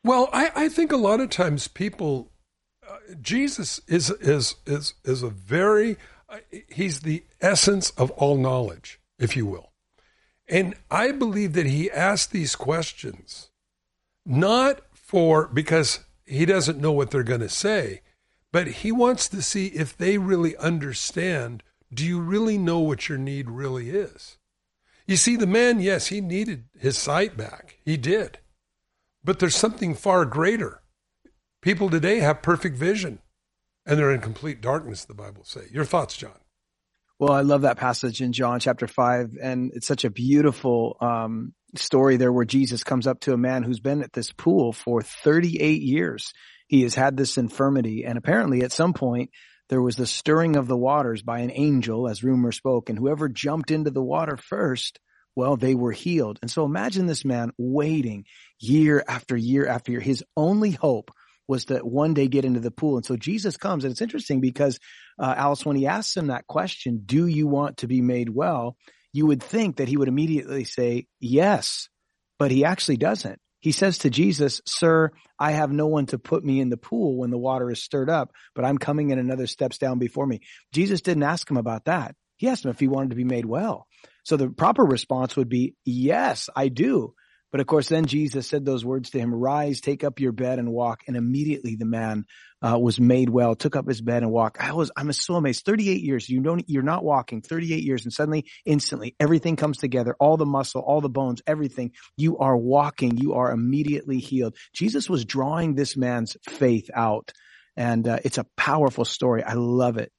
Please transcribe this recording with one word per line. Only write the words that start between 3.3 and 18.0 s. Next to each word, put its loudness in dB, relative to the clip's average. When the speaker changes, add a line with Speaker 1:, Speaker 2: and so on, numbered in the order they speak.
Speaker 1:
is, 0
is, 0
is, -4
is -2
a -6
very, 2
uh, -18
he's -4
the -4
essence 2
of 0
all 4
knowledge, -2
if 0
you -2
will. -10
And 2
I 2
believe -2
that 2
he 0
asked 0
these -4
questions -6
not 2
for, 2
because 0
he 0
doesn't 2
know 2
what 0
they're 0
gonna -2
say, -2